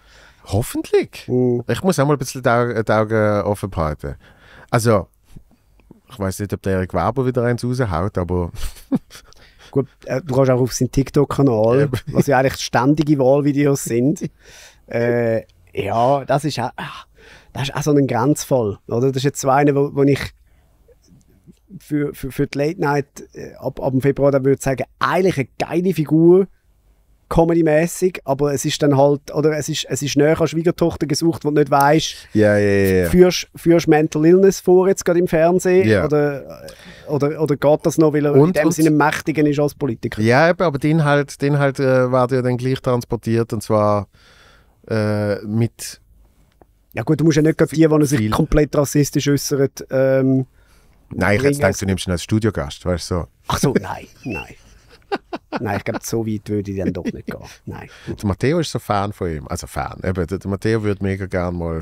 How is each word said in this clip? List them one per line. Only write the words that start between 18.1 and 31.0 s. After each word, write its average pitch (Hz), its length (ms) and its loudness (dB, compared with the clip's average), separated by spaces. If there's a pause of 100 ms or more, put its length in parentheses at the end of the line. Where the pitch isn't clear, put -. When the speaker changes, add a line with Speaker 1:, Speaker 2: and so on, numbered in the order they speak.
Speaker 2:
oder? 120 220 0
Das 135 80 -2
ist 127 80 -6
jetzt 143 160 -4
so 139 80 -2
einer, 143 260 4
wo, 139 200 0
wo 139 80 2
ich 139 180 2 (1600)
für, 147 360 -6
für, - 160 -10
für 139 160 -4
die - 120 -6
Late 160 220 -4
Night, 143 260 -2 (260)
äh, 147 220 -16
ab, - 260 -10
ab 135 120 -4
dem 131 100 0
Februar 139 280 2
dann 135 140 2
würde 135 180 2
sagen, 131 220 -4 (140)
eigentlich 160 400 0
eine 127 100 -4 (100)
geile 180 360 -2
Figur, 165 520 4 (840)
comedy-mässig, 170 920 0
aber 143 280 -2
es 135 120 -4
ist 151 180 -4
dann 143 140 4
halt, 143 380 2
oder 151 220 0
es 151 120 -6
ist, 156 200 -8
es - 140 -4
ist 139 140 -4
näher 151 240 4
an 160 60 2
Schwiegertochter 165 600 -2